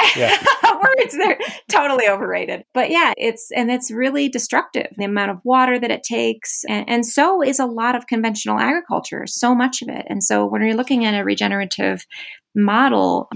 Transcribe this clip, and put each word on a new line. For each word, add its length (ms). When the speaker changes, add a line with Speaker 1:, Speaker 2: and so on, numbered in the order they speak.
Speaker 1:
Yeah. 240
Speaker 2:
<laughs> 60
Words, 400
they're 200
totally 400
overrated. 640
But 180
yeah, 260
it's, 340
and 180
it's 220
really 380
destructive, 580
the 100
amount 260
of 100
water 340
that 140
it 140
takes. 640
And, 200
and 160
so 380
is 160
a 80
lot 300
of 100
conventional 540
agriculture, 640
so 300
much 260
of 60
it. 200
And 140
so 240
when 160
you're 140
looking 280
at 140
a 60
regenerative 840
model, 800